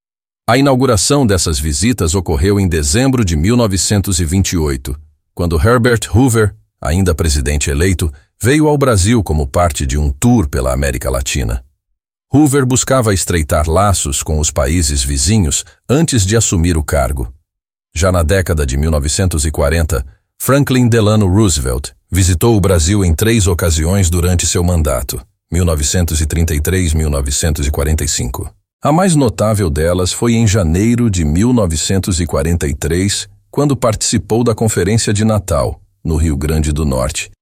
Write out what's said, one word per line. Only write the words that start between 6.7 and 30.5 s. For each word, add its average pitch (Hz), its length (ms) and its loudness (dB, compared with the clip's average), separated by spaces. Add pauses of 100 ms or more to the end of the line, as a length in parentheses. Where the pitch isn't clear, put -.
ainda 90 340 0
presidente 73 560 0
eleito, 80 420 0 (260)
veio 151 280 2
ao 151 100 2
Brasil 117 460 2
como 76 240 -2
parte 85 400 0
de 65 100 -2
um 73 140 0
tour 120 360 2
pela 65 240 -4
América 64 380 -4
Latina. 62 560 -4 (640)
Hoover 139 320 2
buscava 127 480 0
estreitar 82 560 0
laços 85 540 0
com 78 180 -4
os 73 120 -2
países 73 520 0
vizinhos 71 640 0 (240)
antes 135 340 2
de 101 140 0
assumir 87 400 0
o 76 60 -2
cargo. 65 500 -4 (600)
Já 92 160 0
na 90 100 0
década 80 460 0
de 64 100 -2
mil 76 140 0
novecentos 76 540 0
e 76 60 -2
quarenta, 73 540 0 (320)
Franklin 127 500 2
Delano 107 400 4
Roosevelt 71 640 0 (200)
visitou 92 440 2
o 101 60 2
Brasil 92 420 2
em 85 120 2
três 107 320 2
ocasiões 87 600 0
durante 87 380 0
seu 90 180 0
mandato, 78 600 -2 (260)
mil 90 140 0
novecentos 80 560 -2
e 78 60 0
trinta 82 260 -2
e 73 80 0
três, 87 320 -2
mil 78 160 0
novecentos 71 560 -2
e 73 60 0
quarenta 76 320 -2
e 69 40 -4
cinco. - 460 -6 (300)
Há 139 80 0
mais 175 240 2
notável 107 560 0
delas 87 400 0
foi 120 220 0
em 113 120 2
janeiro 107 640 2